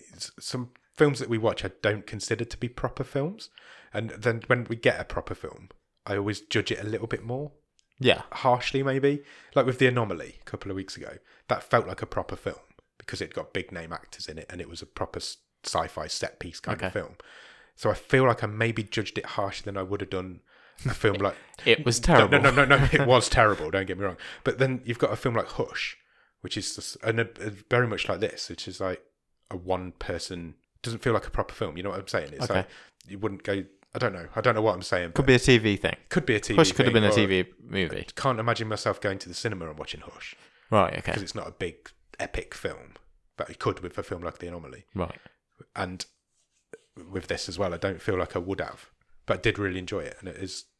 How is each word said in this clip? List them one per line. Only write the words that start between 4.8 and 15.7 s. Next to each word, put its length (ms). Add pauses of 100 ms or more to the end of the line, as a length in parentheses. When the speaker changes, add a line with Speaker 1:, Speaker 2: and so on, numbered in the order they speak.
Speaker 1:
a 60
proper 300
film, 340 (360)
I 120
always 240
judge 300
it 120
a 40
little 200
bit 160
more 280 (480)
Speaker 2:
Yeah. 320
Speaker 1:
harshly, 520
maybe. 400 (320)
Like 100
with 140
The 80
Anomaly 540
a 40
couple 260
of 60
weeks 200
ago, 200 (320)
that 140
felt 240
like 140
a 40
proper 300
film 240 (380)
because 240
it 120
got 200
big 180
name 200
actors 360
in 100
it 120
and 120
it 80
was 120
a 40
proper 340
s-, 180 (280)
sci-fi 420